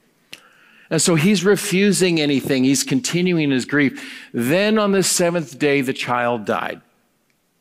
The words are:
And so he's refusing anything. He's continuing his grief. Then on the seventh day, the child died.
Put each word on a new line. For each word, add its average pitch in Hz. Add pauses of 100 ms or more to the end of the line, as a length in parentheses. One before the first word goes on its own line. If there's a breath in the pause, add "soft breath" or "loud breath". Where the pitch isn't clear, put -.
(920 loud breath)
And 165
so 180
he's 170
refusing 185
anything. 135
He's 135
continuing 160
his 127
grief. -
Then 185
on 202
the 196
seventh 170
day, 143
the 131
child 120
died. 98 (800)